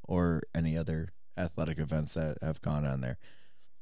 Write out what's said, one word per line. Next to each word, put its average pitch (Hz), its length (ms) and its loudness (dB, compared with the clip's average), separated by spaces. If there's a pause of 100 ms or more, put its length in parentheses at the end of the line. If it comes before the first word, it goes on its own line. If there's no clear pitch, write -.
or 87 400 4 (120)
any 80 240 2
other 80 320 0 (260)
athletic 80 420 0
events 78 360 2
that 78 260 0
have 78 220 -2
gone 73 240 2
on 67 160 2
there. 62 160 -2 (640)